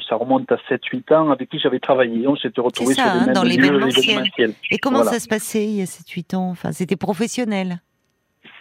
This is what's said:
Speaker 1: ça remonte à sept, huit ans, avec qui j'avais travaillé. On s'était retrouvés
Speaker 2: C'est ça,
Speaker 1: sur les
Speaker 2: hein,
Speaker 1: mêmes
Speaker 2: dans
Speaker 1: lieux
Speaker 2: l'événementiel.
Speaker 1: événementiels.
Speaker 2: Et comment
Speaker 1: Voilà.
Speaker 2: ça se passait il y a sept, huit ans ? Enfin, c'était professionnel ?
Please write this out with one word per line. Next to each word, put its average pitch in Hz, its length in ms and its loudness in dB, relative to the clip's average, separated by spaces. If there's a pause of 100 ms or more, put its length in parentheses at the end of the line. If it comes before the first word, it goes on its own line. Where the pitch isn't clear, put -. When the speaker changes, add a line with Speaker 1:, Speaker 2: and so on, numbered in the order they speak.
Speaker 1:
ça 117 80 -2
remonte 127 380 0
à 113 40 2 (120)
sept, 139 160 -4
huit - 260 -2
ans, 156 180 4
avec 131 200 -2
qui 151 100 -6
j'avais 131 220 0
travaillé. 123 480 2
On 143 80 2
s'était 127 240 -4
retrouvés 123 320 0
Speaker 2:
C'est 269 80 0
ça, - 80 4
Speaker 1:
sur - 80 2
les - 20 2
Speaker 2:
hein, 120 60 4
Speaker 1:
mêmes 127 100 2
Speaker 2:
dans - 80 2
Speaker 1:
lieux 120 60 4
Speaker 2:
l'événementiel. 131 600 4
Speaker 1:
événementiels. 110 440 0 (180)
Speaker 2:
Et 208 60 0
comment 262 220 0
Speaker 1:
Voilà. 208 120 2
Speaker 2:
ça 233 80 0
se - 80 -10
passait 214 380 -2
il 214 100 -2
y 202 60 -2
a 185 40 -2
sept, - 260 -12
huit - 220 -10
ans ? 185 160 -2
Enfin, 170 220 -6
c'était 180 240 -4
professionnel ? 190 840 -4 (800)